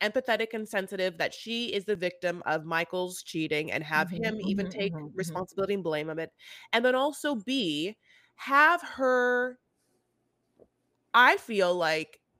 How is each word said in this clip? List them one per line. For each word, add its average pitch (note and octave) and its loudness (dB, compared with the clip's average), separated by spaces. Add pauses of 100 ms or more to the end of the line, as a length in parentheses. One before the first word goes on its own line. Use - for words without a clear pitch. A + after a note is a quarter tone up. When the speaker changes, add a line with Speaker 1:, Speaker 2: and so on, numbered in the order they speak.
Speaker 1:
empathetic A3 0
and A3 -6
sensitive F#3 -2
that D#3+ -2
she A#3 -6
is G3+ -2
the G#3 -2
victim F3 -4
of D#3 0
Michael's F3+ -2
cheating D#3 -2
and C#3 -2
have D#3 0
Speaker 2:
Mm-hmm, F3+ -6
Speaker 1:
him A3 -2
even F#3+ -2
Speaker 2:
mm-hmm, - -
Speaker 1:
take G3 -4
Speaker 2:
mm-hmm, D3+ -8 (140)
mm-hmm. E3+ -6
Speaker 1:
responsibility G3 -2
and F#3+ -4
blame D#3 -2
of D#3 -6
it. D#3+ -6 (400)
And A#3 2
then B3+ 4
also, C#4+ 0
B, G3 -2 (400)
have D#4 4
her, B3 0 (1600)
I B3 8
feel F#3+ 2
like, D#3+ 0 (200)